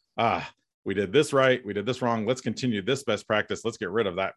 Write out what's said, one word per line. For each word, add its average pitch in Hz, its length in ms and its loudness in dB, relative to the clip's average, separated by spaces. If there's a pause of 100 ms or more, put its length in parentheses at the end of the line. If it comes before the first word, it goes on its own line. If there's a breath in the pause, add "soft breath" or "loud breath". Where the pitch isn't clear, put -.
(180)
"Ah, 98 320 0 (340)
we 95 100 -2
did 95 180 0
this 147 200 4
right, 131 320 4
we 104 80 -6
did 104 140 -4
this 127 160 -4
wrong. 113 240 0
Let's 123 140 0
continue 110 420 -2
this 110 220 -2
best 104 240 -2
practice. 104 360 0
Let's 117 120 -4
get 92 140 -6
rid 104 180 0
of 87 80 -4
that 95 200 -2